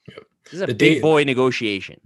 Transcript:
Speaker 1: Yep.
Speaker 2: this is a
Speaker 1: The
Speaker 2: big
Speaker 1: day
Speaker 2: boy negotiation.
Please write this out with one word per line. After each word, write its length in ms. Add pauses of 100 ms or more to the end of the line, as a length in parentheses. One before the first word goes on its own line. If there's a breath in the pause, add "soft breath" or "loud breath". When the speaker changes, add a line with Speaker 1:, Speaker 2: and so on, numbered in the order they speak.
Speaker 1:
Yep. 140 (220)
Speaker 2:
this 100
is 80
a 20
Speaker 1:
The 80
Speaker 2:
big 220
Speaker 1:
day 60
Speaker 2:
boy 240
negotiation. 800